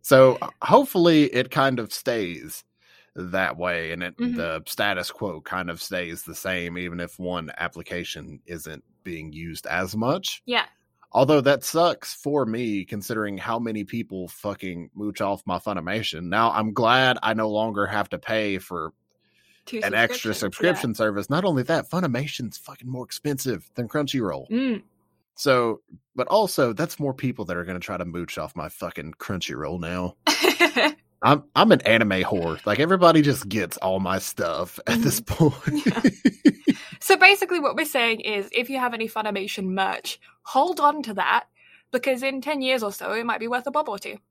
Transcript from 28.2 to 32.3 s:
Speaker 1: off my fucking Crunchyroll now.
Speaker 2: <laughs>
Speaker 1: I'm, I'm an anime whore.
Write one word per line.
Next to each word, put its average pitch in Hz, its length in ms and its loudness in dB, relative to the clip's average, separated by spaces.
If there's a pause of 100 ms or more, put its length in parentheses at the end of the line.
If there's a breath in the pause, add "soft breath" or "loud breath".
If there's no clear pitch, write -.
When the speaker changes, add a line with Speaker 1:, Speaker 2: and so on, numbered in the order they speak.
Speaker 1:
off 78 160 -8
my 78 140 -8
fucking 80 460 -10
Crunchyroll 80 680 -6
now. 90 340 -6 (120)
Speaker 2:
<laughs> 302 680 2 (280)
Speaker 1:
I'm, 139 220 6 (120)
I'm 202 160 8
an 131 100 6
anime 104 400 4
whore. 82 440 -2